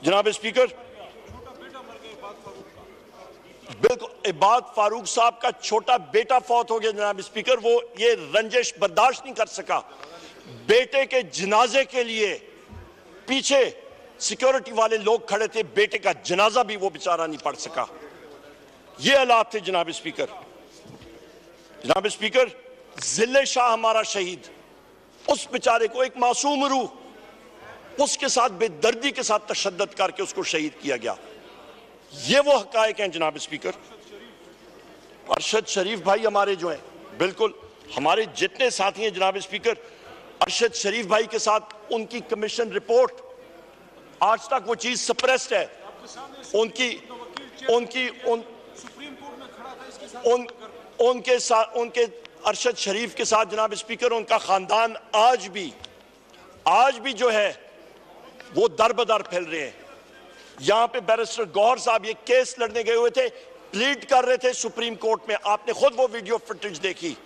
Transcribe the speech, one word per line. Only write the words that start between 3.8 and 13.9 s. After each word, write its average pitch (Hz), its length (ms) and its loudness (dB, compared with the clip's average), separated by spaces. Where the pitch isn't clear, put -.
बिल्कुल, 240 340 2
इबाद 208 500 2
फारूक 214 300 0
साहब 233 360 2
का 247 100 0
छोटा 226 460 0
बेटा 220 420 2
फौत 233 320 0
हो 226 80 0
गया। 220 120 -2
जनाब 208 300 -2
स्पीकर, 220 380 0
वो 233 220 4
ये 233 140 4
रंजिश 208 680 -2
बर्दाश्त 208 460 2
नहीं 262 100 -12
कर 214 100 0
सका, 175 340 -4
बेटे 254 580 2
के 254 180 0
जनाजे 214 600 2
के 254 180 -2
लिए 220 300 -2
पीछे 262 520 2